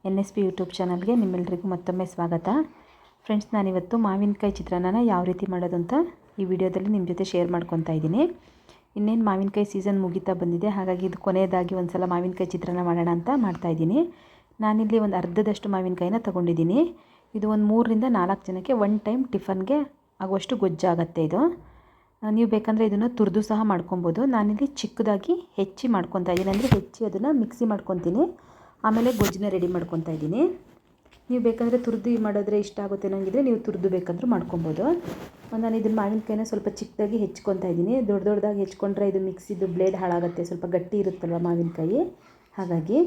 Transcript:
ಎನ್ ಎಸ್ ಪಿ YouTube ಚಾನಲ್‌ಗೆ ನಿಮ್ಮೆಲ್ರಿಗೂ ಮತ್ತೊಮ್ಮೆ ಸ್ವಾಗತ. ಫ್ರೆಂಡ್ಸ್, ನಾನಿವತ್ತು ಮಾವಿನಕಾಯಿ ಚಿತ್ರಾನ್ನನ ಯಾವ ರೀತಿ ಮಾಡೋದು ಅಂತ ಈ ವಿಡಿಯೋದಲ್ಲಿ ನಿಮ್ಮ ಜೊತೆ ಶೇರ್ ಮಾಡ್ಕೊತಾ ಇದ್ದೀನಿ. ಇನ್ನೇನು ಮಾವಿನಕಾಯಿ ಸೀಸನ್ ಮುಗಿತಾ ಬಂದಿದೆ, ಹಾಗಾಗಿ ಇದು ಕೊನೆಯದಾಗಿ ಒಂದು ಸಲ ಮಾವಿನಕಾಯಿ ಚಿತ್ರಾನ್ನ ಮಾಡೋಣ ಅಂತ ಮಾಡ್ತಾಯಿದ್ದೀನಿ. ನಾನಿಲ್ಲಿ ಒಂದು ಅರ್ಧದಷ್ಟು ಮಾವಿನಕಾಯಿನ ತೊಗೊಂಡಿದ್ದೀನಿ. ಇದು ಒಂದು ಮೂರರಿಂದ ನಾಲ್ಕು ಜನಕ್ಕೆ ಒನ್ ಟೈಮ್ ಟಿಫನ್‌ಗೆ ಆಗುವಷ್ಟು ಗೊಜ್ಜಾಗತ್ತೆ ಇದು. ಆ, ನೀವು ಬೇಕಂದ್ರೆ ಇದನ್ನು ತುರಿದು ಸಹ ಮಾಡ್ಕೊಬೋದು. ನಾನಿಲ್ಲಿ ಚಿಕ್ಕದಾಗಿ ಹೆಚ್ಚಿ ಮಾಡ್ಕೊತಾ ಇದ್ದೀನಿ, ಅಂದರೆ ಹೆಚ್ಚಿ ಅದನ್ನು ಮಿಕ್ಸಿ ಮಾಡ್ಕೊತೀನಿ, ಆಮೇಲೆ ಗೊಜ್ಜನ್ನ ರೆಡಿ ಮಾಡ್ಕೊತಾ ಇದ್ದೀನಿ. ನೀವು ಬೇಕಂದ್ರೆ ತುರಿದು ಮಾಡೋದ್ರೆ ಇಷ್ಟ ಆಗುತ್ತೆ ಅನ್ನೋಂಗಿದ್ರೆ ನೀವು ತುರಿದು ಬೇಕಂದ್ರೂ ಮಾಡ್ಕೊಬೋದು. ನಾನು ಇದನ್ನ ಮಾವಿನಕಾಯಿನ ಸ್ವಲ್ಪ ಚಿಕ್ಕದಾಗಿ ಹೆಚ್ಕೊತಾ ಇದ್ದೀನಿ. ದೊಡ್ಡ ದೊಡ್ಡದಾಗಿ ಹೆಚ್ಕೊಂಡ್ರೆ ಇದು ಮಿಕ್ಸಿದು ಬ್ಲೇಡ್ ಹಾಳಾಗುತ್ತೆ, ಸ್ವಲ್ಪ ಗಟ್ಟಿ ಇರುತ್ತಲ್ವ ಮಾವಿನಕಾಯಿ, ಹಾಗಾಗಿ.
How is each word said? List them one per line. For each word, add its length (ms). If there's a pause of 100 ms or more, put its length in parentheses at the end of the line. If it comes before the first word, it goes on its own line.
ಎನ್ 140
ಎಸ್ 120
ಪಿ 120
YouTube 300
ಚಾನಲ್‌ಗೆ 460
ನಿಮ್ಮೆಲ್ರಿಗೂ 500
ಮತ್ತೊಮ್ಮೆ 400
ಸ್ವಾಗತ. 360 (760)
ಫ್ರೆಂಡ್ಸ್, 320
ನಾನಿವತ್ತು 500
ಮಾವಿನಕಾಯಿ 520
ಚಿತ್ರಾನ್ನನ 420 (120)
ಯಾವ 180
ರೀತಿ 240
ಮಾಡೋದು 260
ಅಂತ 120 (480)
ಈ 120
ವಿಡಿಯೋದಲ್ಲಿ 420
ನಿಮ್ಮ 160
ಜೊತೆ 220
ಶೇರ್ 220
ಮಾಡ್ಕೊತಾ 440
ಇದ್ದೀನಿ. 240 (760)
ಇನ್ನೇನು 320
ಮಾವಿನಕಾಯಿ 420
ಸೀಸನ್ 320
ಮುಗಿತಾ 380
ಬಂದಿದೆ, 340
ಹಾಗಾಗಿ 340
ಇದು 180
ಕೊನೆಯದಾಗಿ 520
ಒಂದು 160
ಸಲ 200
ಮಾವಿನಕಾಯಿ 380
ಚಿತ್ರಾನ್ನ 360
ಮಾಡೋಣ 280
ಅಂತ 120 (160)
ಮಾಡ್ತಾಯಿದ್ದೀನಿ. 560 (640)
ನಾನಿಲ್ಲಿ 400
ಒಂದು 160
ಅರ್ಧದಷ್ಟು 540
ಮಾವಿನಕಾಯಿನ 520
ತೊಗೊಂಡಿದ್ದೀನಿ. 520 (540)
ಇದು 220
ಒಂದು 160
ಮೂರರಿಂದ 340 (140)
ನಾಲ್ಕು 300
ಜನಕ್ಕೆ 240 (120)
ಒನ್ 100 (120)
ಟೈಮ್ 160 (100)
ಟಿಫನ್‌ಗೆ 460 (440)
ಆಗುವಷ್ಟು 400
ಗೊಜ್ಜಾಗತ್ತೆ 680
ಇದು. 120 (840)
ಆ, 120
ನೀವು 180
ಬೇಕಂದ್ರೆ 340
ಇದನ್ನು 180 (120)
ತುರಿದು 220 (100)
ಸಹ 100 (100)
ಮಾಡ್ಕೊಬೋದು. 520 (100)
ನಾನಿಲ್ಲಿ 340 (140)
ಚಿಕ್ಕದಾಗಿ 540 (240)
ಹೆಚ್ಚಿ 360
ಮಾಡ್ಕೊತಾ 400
ಇದ್ದೀನಿ, 200
ಅಂದರೆ 200
ಹೆಚ್ಚಿ 340
ಅದನ್ನು 220 (120)
ಮಿಕ್ಸಿ 280
ಮಾಡ್ಕೊತೀನಿ, 540 (640)
ಆಮೇಲೆ 220 (100)
ಗೊಜ್ಜನ್ನ 340
ರೆಡಿ 220
ಮಾಡ್ಕೊತಾ 400
ಇದ್ದೀನಿ. 260 (880)
ನೀವು 180
ಬೇಕಂದ್ರೆ 380
ತುರಿದು 260 (140)
ಮಾಡೋದ್ರೆ 380
ಇಷ್ಟ 220
ಆಗುತ್ತೆ 220
ಅನ್ನೋಂಗಿದ್ರೆ 400
ನೀವು 180
ತುರಿದು 300
ಬೇಕಂದ್ರೂ 380
ಮಾಡ್ಕೊಬೋದು. 500 (800)
ನಾನು 160
ಇದನ್ನ 220
ಮಾವಿನಕಾಯಿನ 500
ಸ್ವಲ್ಪ 160 (120)
ಚಿಕ್ಕದಾಗಿ 440
ಹೆಚ್ಕೊತಾ 500
ಇದ್ದೀನಿ. 200 (160)
ದೊಡ್ಡ 200
ದೊಡ್ಡದಾಗಿ 340
ಹೆಚ್ಕೊಂಡ್ರೆ 480
ಇದು 160
ಮಿಕ್ಸಿದು 480
ಬ್ಲೇಡ್ 260
ಹಾಳಾಗುತ್ತೆ, 480
ಸ್ವಲ್ಪ 160 (120)
ಗಟ್ಟಿ 260
ಇರುತ್ತಲ್ವ 360 (100)
ಮಾವಿನಕಾಯಿ, 500 (580)
ಹಾಗಾಗಿ. 480